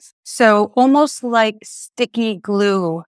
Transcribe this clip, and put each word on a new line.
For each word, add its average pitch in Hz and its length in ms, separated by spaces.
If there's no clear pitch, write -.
So 208 520
almost 269 480
like 226 400
sticky 226 760
glue, 190 640